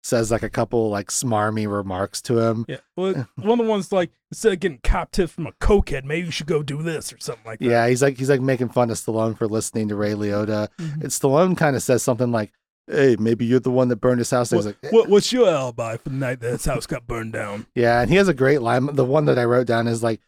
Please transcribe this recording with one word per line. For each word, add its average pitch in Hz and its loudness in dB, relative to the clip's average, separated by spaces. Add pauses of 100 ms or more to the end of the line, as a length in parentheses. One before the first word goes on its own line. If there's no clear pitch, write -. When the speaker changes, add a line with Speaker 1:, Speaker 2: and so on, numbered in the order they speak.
Speaker 1:
says, 117 -2
like, 113 -2
a 107 -6
couple, 113 -2
like, 101 -4
smarmy 107 -2
remarks 98 -4
to 120 -2
him. 113 0
Speaker 2:
Yeah. 131 -10 (180)
Well, 180 -4
Speaker 1:
<laughs> - -20
Speaker 2:
one 226 0
of 226 0
the 220 -2
ones, 202 -2
like, 180 -2 (200)
"Instead 214 0
of 175 -6
getting 156 -4
cop 180 0
tips 180 -2
from 156 -8
a 98 -10
cokehead, 143 2
maybe 165 -4
you 165 -8
should 151 -8
go 151 0
do 143 -8
this," 156 -6
or - -20
something - -12
like 110 -14
that. - -4
Speaker 1:
Yeah, 117 4
he's 123 2
like, 139 2
he's, 131 -2
like, 135 4
making 127 0
fun 123 2
of 107 -4
Stallone 110 -2
for 113 -2
listening 110 -2
to 104 -4
Ray 104 -2
Liotta. 104 -2 (120)
Speaker 2:
Mm-hmm. 156 -8
Speaker 1:
And 82 -8
Stallone 156 2
kinda 143 2
says 123 2
something 123 0
like, 107 -2 (340)
"Hey, 135 4
maybe 113 0
you're 123 4
the 131 0
one 127 4
that 123 0
burned 123 2
his 117 -2
house." 123 0
He's 107 2
Speaker 2:
What, 104 -8
Speaker 1:
like, - -6
Speaker 2:
what, 220 6
what's 202 6
your 240 4
alibi 120 -2
for - -10
the 131 -6
night 131 -4
that 120 -4
his 113 -6
house 123 -2
got 120 -8
burned 113 -8
down? 107 -8
Speaker 1:
Yeah, 120 2
and 120 0
he 175 6
has 202 6
a 165 2
great 131 2
line. 123 0
The 131 2
one 147 2
that 135 2
I 120 2
wrote 123 2
down 117 0
is 113 -2
like 113 -2